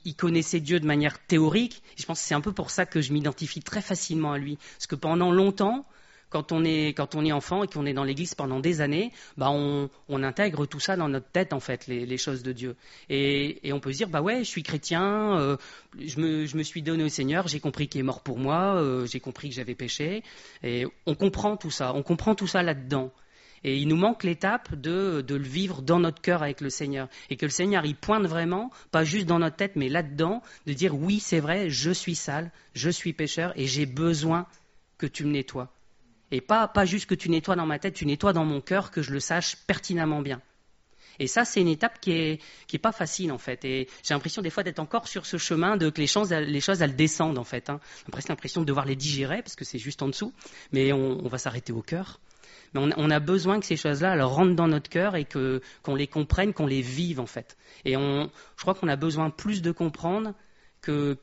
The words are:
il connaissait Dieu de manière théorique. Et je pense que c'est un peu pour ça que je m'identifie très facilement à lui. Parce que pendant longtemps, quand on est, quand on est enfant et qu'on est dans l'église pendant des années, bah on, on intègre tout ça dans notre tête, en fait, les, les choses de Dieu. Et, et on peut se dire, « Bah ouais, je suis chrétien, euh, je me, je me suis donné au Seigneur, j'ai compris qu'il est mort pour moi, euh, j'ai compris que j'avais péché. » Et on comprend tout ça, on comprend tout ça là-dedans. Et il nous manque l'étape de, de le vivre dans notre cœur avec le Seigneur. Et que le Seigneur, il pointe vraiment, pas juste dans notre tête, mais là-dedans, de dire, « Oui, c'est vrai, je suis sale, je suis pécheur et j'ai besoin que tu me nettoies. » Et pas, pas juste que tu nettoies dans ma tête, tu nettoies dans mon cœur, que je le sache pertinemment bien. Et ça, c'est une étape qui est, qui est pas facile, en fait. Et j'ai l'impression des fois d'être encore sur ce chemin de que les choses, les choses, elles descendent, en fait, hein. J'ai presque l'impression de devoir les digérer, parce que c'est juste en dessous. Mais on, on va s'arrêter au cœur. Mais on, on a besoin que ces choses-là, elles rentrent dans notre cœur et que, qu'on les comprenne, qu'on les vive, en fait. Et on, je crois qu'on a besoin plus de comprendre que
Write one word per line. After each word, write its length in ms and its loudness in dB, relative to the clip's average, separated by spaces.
il 100 -8
connaissait 460 2
Dieu 180 2
de 60 -2
manière 400 2
théorique. 580 4
Et 40 -10
je 40 -8
pense 160 -6
que 40 -6
c'est 100 0
un 40 2
peu 140 -4
pour 180 -6
ça 140 0
que 160 0
je 100 -2
m'identifie 480 -2
très 220 -6
facilement 500 -2
à 60 -2
lui. 200 -6
Parce 100 -10
que 80 -4
pendant 340 2
longtemps, 560 4
quand 220 -2
on 140 2
est, 240 2
quand 260 -4
on 80 0
est 80 4
enfant 320 0
et 60 -2
qu'on 160 -4
est 80 0
dans 100 0
l'église 320 -2
pendant 240 -2
des 220 2
années, 320 0
bah 120 2
on, 400 0
on 140 -2
intègre 420 0
tout 160 -8
ça 160 0
dans 100 0
notre 240 -4
tête, 220 2
en 80 -2
fait, 260 -6
les, 180 -4
les 120 -4
choses 260 -4
de 80 -4
Dieu. 240 -6
Et, 580 0
et 60 -2
on 80 -2
peut 140 -4
se 60 -8
dire, « 100 -2
Bah 120 0
ouais, 180 0
je 100 -4
suis 120 -6
chrétien, 760 0
euh, 160 2
je 220 -6
me, 260 0
je 120 -4
me 60 0
suis 180 -8
donné 240 0
au 20 2
Seigneur, 400 0
j'ai 140 -4
compris 260 -2
qu'il 140 -4
est 20 0
mort 200 -2
pour 160 -4
moi, 360 2
euh, 300 2
j'ai 160 -6
compris 260 -10
que 80 -8
j'avais 180 -8
péché. » 480 -6
Et 220 0
on 100 2
comprend 400 2
tout 160 -8
ça, 220 -2
on 100 -2
comprend 320 2
tout 120 -2
ça 140 2
là-dedans. 520 0
Et 140 0
il 100 0
nous 80 6
manque 300 2
l'étape 500 0
de, 460 -2
de 140 -4
le 120 -2
vivre 340 -4
dans 180 4
notre 200 2
cœur 240 2
avec 160 -4
le 100 -4
Seigneur. 380 -4
Et 80 -4
que 80 -2
le 60 0
Seigneur, 340 2
il 100 0
pointe 300 2
vraiment, 440 0
pas 140 4
juste 220 0
dans 120 6
notre 160 2
tête, 220 -2
mais 100 0
là-dedans, 540 -2
de 80 -2
dire, « 260 2
Oui, 220 0
c'est 180 2
vrai, 300 0
je 220 0
suis 240 -2
sale, 360 -6
je 160 -2
suis 240 -2
pécheur 420 -2
et 100 -2
j'ai 200 0
besoin 600 2
que 100 -4
tu 160 -6
me 80 2
nettoies. » 400 -4
Et 120 0
pas, 260 4
pas 160 4
juste 220 0
que 100 0
tu 140 -4
nettoies 260 2
dans 100 0
ma 140 0
tête, 140 -4
tu 120 -6
nettoies 280 2
dans 100 4
mon 160 2
cœur, 320 0
que 100 -2
je 120 -4
le 80 -2
sache 340 -2
pertinemment 560 0
bien. 200 -6
Et 80 0
ça, 180 4
c'est 160 2
une 80 6
étape 320 0
qui 100 2
est, 300 0
qui 80 -8
est 40 0
pas 120 2
facile, 400 -4
en 60 -4
fait. 260 -8
Et 240 -2
j'ai 100 0
l'impression 280 -2
des 80 -2
fois 140 -2
d'être 160 -6
encore 280 -2
sur 180 -8
ce 120 -6
chemin 400 2
de 120 4
que 120 -2
les 40 2
choses, 280 2
les 260 0
choses, 220 2
elles 160 2
descendent, 400 2
en 80 -4
fait, 240 -8
hein. 100 -6
J'ai 60 -12
presque 160 -8
l'impression 320 -4
de 60 2
devoir 200 2
les 120 0
digérer, 440 -2
parce 140 -14
que 80 -12
c'est 160 -10
juste 220 -8
en 80 0
dessous. 240 -6
Mais 180 4
on, 320 2
on 60 -4
va 80 -6
s'arrêter 340 -6
au 100 -4
cœur. 380 -8
Mais 80 0
on, 160 2
on 120 4
a 120 4
besoin 400 2
que 40 -6
ces 120 0
choses-là, 380 2
elles 60 4
rentrent 360 6
dans 100 6
notre 220 2
cœur 260 0
et 80 0
que, 380 -2
qu'on 140 -2
les 120 0
comprenne, 440 2
qu'on 160 0
les 140 2
vive, 400 -2
en 40 -4
fait. 300 -12
Et 100 2
on, 340 0
je 60 -14
crois 120 2
qu'on 140 0
a 80 2
besoin 320 0
plus 320 -4
de 100 0
comprendre 640 -2
que 420 0